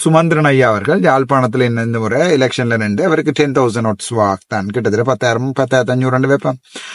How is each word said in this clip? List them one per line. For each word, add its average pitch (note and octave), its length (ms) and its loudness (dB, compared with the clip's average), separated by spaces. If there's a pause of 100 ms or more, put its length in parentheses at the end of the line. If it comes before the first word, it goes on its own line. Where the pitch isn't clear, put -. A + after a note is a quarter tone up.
சுமந்திரன் D#3+ 420 2
ஐயா C3 240 4
அவர்கள் A2 300 0
யாழ்ப்பாணத்துல C3 680 2
இந்த, A#2 160 -2
இந்த A#2 180 -2
முறை C#3 380 0
எலெக்ஷன்ல B2 400 0
நின்று, G#2+ 280 -2
அவருக்கு D#3+ 260 0
டென் C#3+ 200 0
தௌசண்ட் A#2+ 360 0
ஓட்ஸ் G#2 200 -4
வாக்கு G#2 400 0
தான், G2+ 200 -4
கிட்டத்தட்ட A2 380 -2
பத்தாயிரம், B2+ 540 -2
பத்தாயிரத்தி B2+ 300 0
ஐநூறு B2+ 200 0
ரெண்டு C3 180 0
பேப்பம் C#3 300 -2 (380)